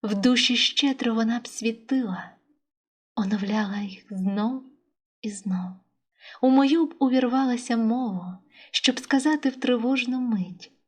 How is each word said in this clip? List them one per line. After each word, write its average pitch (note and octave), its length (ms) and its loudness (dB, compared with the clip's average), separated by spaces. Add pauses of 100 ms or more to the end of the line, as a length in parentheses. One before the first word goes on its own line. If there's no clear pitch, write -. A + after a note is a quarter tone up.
В G#3 120 0
душі B3 400 2
щедро C4 580 0
вона A3+ 260 0
б A#3+ 80 -18
світила, A3+ 840 -4 (840)
оновляла G3+ 600 -2
їх G3+ 320 -10
знов G3+ 540 -2 (580)
і G#3+ 80 -6
знов. F#3 420 -6 (720)
У B3+ 80 6
мою C#4 360 6
б D4 140 -8
увірвалася B3+ 800 0
мова, A3 640 -2 (280)
щоб - 280 0
сказати C#4+ 500 2
в C4 100 -10
тривожну B3 600 0
мить G3 520 -4 (160)